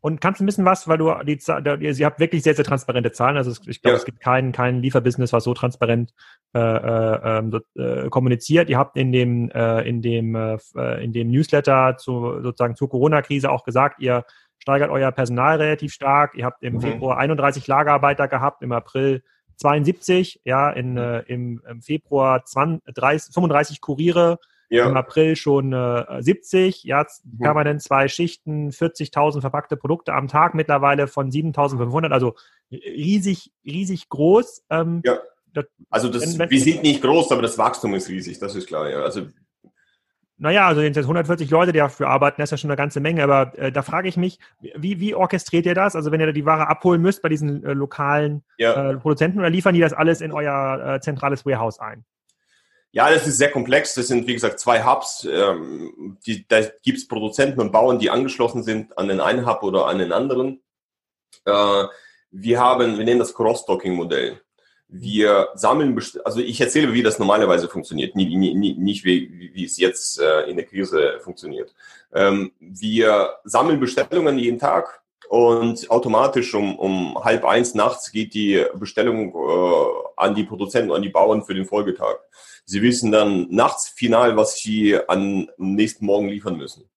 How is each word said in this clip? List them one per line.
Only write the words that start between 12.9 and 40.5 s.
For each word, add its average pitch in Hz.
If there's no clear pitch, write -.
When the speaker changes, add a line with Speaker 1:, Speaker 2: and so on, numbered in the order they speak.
Speaker 1:
auch 127
gesagt, 131
ihr 123
steigert 139
euer 135
Personal 127
relativ 151
stark. 143
Ihr 120
habt -
im 123
Speaker 2:
Mhm. 117
Speaker 1:
Februar 120
einunddreißig 139
Lagerarbeiter 143
gehabt, 135
im 127
April 131
zweiundsiebzig, 175
ja, 135
in, 127
Speaker 2:
Mhm. 120
Speaker 1:
äh, 120
im, 123
im 117
Februar 135
zwan-, 160
dreißig, 135
fünfunddreißig 151
Kuriere. 170
Speaker 2:
Ja. 120
Speaker 1:
Im 135
April 156
schon, 139
äh, 123
siebzig, 185
ja, 143
z-, -
Speaker 2:
Mhm. 113
Speaker 1:
permanent 147
zwei 139
Schichten, 151
vierzigtausend 147
verpackte 139
Produkte 156
am 139
Tag 160
mittlerweile 143
von 135
siebentausendfünfhundert, 143
also 127
riesig, 185
riesig 180
groß. 180
Ähm, 165
Speaker 2:
Ja. 247
Speaker 1:
das 147
Speaker 2:
Also 113
das, 120
Speaker 1:
wenn, 165
wenn 170
Speaker 2:
wir 135
sind 156
nicht 147
groß, 151
aber 120
das 113
Wachstum 113
ist 92
riesig, 87
das 98
ist 92
klar, 76
ja. 71
Also 92
Speaker 1:
Naja, 185